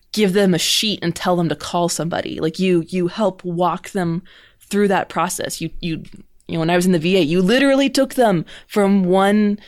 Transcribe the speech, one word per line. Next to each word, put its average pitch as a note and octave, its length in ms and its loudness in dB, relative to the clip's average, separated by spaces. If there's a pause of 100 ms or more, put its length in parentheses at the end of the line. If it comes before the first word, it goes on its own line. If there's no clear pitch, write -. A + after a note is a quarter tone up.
(120)
give G#3 220 2
them G3 200 4
a D#3 60 0
sheet - 420 -2
and E3+ 140 -2
tell F3+ 200 0
them F3 140 0
to - 60 -2
call F3 340 -2
somebody. - 500 -6
Like, D#3+ 200 -4
you, F3+ 280 2
you F3+ 200 -2
help F#3+ 360 -2
walk F3 460 -4
them F3 340 -4 (360)
through G3+ 280 0
that F#3+ 220 0
process. - 500 -4
You, E3 100 -8 (120)
you, E3 220 -6 (440)
you F3 60 -8
know, E3+ 60 -2
when D#3+ 100 0
I F3 60 2
was F3+ 100 2
in F#3+ 60 4
the F3+ 80 2
V F3+ 180 2
A, F#3+ 40 4
you E3+ 200 2
literally C4+ 480 2
took C4+ 240 0
them G#3 320 2 (220)
from G3 380 2
one, G3+ 640 2